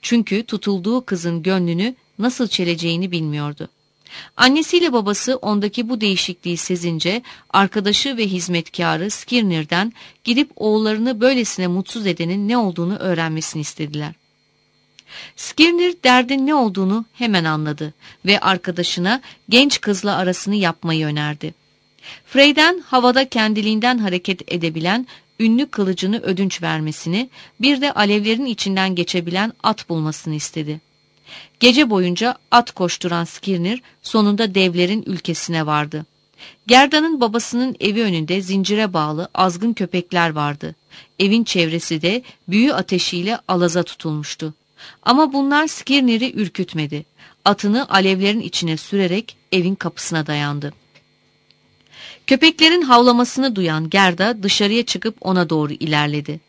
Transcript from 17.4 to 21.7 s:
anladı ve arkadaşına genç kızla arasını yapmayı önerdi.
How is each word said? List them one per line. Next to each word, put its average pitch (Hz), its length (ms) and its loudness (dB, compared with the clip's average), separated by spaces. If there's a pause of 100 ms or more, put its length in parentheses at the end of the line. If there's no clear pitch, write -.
anladı 151 500 -2 (320)
ve 196 140 4
arkadaşına 180 840 -2 (280)
genç 262 320 4
kızla 202 340 -2
arasını 185 400 -2
yapmayı 165 500 0
önerdi. 151 480 -4 (720)